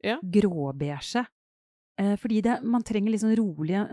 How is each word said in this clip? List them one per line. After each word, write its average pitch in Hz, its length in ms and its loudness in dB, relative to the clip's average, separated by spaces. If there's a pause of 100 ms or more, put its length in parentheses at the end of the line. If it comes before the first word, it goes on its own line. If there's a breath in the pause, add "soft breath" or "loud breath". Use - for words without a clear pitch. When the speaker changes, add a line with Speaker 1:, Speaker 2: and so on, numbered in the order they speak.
Speaker 1:
Ja. 220 200 -2
Speaker 2:
Gråbeige. 165 1040 0 (720)
Eh, 202 180 2
fordi 214 240 0
det, 233 140 2 (100)
man 233 180 2
trenger 214 300 0
liksom 220 240 2
rolige, 185 460 0 (100)